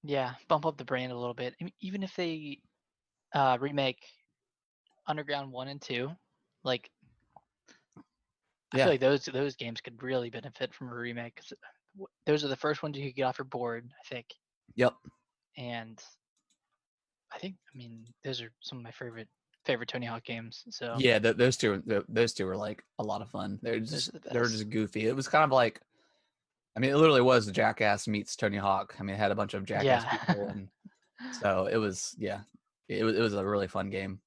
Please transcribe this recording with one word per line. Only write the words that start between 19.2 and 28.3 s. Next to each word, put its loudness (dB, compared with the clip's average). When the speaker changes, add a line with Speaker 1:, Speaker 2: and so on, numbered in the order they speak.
Speaker 1:
favorite 0
Tony -6
Hawk -8
games, -12
so. -8
Speaker 2:
Yeah, 6
th-, 4
those 4
two, 2
th-, 0
those 2
two -4
were, -4
like, -8
a -4
lot -4
of -12
fun. -8
They're -2
Speaker 1:
Those -6
Speaker 2:
just, -4
Speaker 1:
are -14
the -18
Speaker 2:
they 0
were 4
Speaker 1:
best. 0
Speaker 2:
just -4
goofy. 0
It 2
was -4
kind 6
of 4
like, 4
I -6
mean, 2
it 2
literally 10
was 8
Jackass 2
meets -2